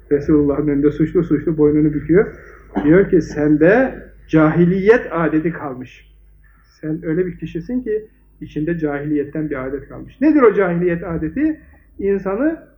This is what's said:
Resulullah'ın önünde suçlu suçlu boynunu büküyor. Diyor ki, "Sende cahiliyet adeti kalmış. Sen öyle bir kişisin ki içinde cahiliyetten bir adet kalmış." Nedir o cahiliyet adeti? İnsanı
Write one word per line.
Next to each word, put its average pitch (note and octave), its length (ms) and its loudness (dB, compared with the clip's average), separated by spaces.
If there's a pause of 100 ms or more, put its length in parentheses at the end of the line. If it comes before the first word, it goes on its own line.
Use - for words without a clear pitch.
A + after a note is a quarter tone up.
(100)
Resulullah'ın D3 580 2
önünde C#3+ 220 2
suçlu D#3+ 340 0
suçlu D#3 340 -2
boynunu D3+ 340 4
büküyor. D#3+ 340 2 (580)
Diyor F#3 260 4
ki, F3+ 100 4
"Sende D#3+ 760 2 (340)
cahiliyet F3 840 2
adeti D#3+ 400 -2
kalmış. - 640 -14 (640)
Sen D#3 260 -8
öyle F3 200 -2
bir E3+ 120 -10
kişisin E3+ 420 -8
ki G#3+ 260 -6 (340)
içinde D#3 380 -6
cahiliyetten D3 720 -4
bir C3 160 -6
adet C3+ 220 -10
kalmış." B2+ 320 -18
Nedir D4 220 4
o G#3+ 100 6
cahiliyet F3 520 0
adeti? E3+ 560 -4 (380)
İnsanı G3 600 -2 (180)